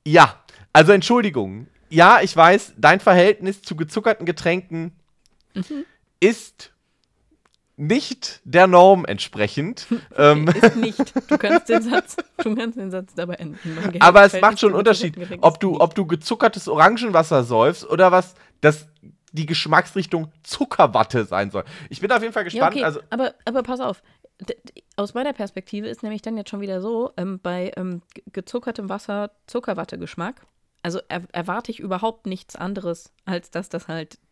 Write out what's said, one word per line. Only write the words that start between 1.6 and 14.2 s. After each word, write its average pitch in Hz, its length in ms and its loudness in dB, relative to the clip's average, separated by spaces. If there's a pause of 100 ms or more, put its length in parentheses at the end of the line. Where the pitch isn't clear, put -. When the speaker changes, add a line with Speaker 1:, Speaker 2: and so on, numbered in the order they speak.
Speaker 1:
Ja, 175 320 6
ich 185 120 -4
weiß, 165 440 4
dein 151 220 6
Verhältnis 190 600 2
zu - 160 -14
gezuckerten 202 480 -4
Getränken 170 720 -6 (580)
Speaker 2:
Mhm. 285 300 -10 (360)
Speaker 1:
ist - 520 -4 (1040)
nicht 214 680 -6
der 170 220 4
Norm 180 380 6
entsprechend. 123 840 -6 (140)
Speaker 2:
<laughs> - 160 -16
Speaker 1:
Ähm. 151 320 4
Speaker 2:
Ist 233 280 4
nicht. 240 540 -6
Du 302 80 2
kannst 226 300 0
den 226 140 0
Satz, 247 340 -4 (260)
du 220 120 -4
kannst 233 240 -8
den 190 120 -12
Satz 185 240 -12
dabei 175 200 -10
enden. 160 240 -14 (160)
Mein 175 260 -8
Speaker 1:
Aber 180 240 10